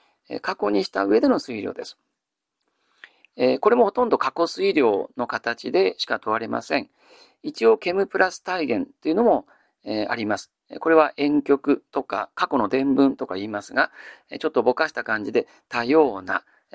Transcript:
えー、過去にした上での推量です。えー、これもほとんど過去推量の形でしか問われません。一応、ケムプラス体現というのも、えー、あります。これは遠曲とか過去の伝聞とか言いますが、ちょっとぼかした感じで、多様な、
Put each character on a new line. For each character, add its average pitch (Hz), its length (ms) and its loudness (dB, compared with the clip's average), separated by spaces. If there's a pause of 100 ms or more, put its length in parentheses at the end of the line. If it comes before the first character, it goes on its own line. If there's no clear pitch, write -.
(300)
え - 80 -6
ー、 - 20 -8
過 - 160 -6
去 208 140 -2
に 202 140 0
し - 60 -8
た - 140 -2
上 202 160 4
で 285 80 4
の 226 120 4
推 117 220 -8
量 95 120 -8
で - 120 -12
す。 - 120 -16 (1400)
え - 200 2
ー、 - 40 -10
こ 214 120 2
れ 240 40 4
も 247 100 4
ほ 196 60 -2
と 247 140 -2
ん 226 40 -4
ど 139 100 2
過 - 160 -2
去 170 80 0
推 185 300 -2
量 113 440 2
の 120 80 -4
形 117 460 -6
で 185 260 2
し - 80 -8
か 113 140 -2
問 107 140 -2
わ 113 60 0
れ 113 80 -6
ま 113 140 -4
せ 143 180 -2
ん。 101 100 -8 (520)
一 156 240 -6
応、 226 140 6
ケ 175 140 -4
ム 196 120 0
プ 190 140 -6
ラ 185 100 2
ス - 120 -10
体 180 240 -4
現 113 220 -2 (140)
と - 80 -4
い 160 40 0
う - 20 0
の 214 80 2
も、 180 240 2 (360)
え 107 200 -4
ー、 101 80 -6
あ 117 40 -2
り 113 120 -6
ま 104 100 -2
す。 - 140 -14 (280)
こ - 100 -2
れ 165 60 4
は 156 200 4
遠 147 260 2
曲 139 500 0
と 135 120 -4
か 104 320 -6
過 180 120 -2
去 147 100 -2
の 110 100 0
伝 135 260 0
聞 139 220 4
と 131 100 -8
か 92 100 -10
言 98 100 -6
い - 20 -10
ま 104 140 -8
す - 120 -12
が、 - 180 0 (480)
ち - 60 -6
ょ 156 40 0
っ - 20 -2
と 123 120 2
ぼ 123 120 4
か 156 140 0
し - 20 -12
た - 120 -8
感 110 200 -4
じ 101 80 -6
で、 117 160 2 (220)
多 120 160 -4
様 127 360 4
な、 92 220 -4 (320)